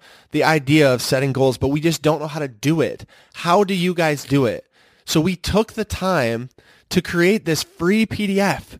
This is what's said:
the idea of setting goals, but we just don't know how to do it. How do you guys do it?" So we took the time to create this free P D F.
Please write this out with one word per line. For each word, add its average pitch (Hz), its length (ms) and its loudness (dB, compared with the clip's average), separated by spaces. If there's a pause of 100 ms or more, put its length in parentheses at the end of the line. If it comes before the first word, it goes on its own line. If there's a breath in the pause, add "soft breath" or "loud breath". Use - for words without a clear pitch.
(300 soft breath)
the 151 140 0
idea 151 500 4
of 123 80 -2
setting 135 300 0
goals, 127 260 2
but 131 100 -2
we 147 120 -2
just 160 200 -2
don't 151 200 0
know 156 80 -8
how 151 100 -10
to 147 100 -6
do 139 320 -2
it. 98 240 -4 (300 soft breath)
How 180 300 2
do 190 100 -2
you 180 180 0
guys 156 320 -2
do 135 220 2
it?" 92 200 -4 (380 soft breath)
So - 160 0
we 180 140 0
took - 380 -2
the 220 120 -6
time 131 640 -2 (420 soft breath)
to 180 120 0
create 180 420 0
this 156 200 -2
free 208 420 0
P 208 220 -4
D 196 120 0
F. - 400 -4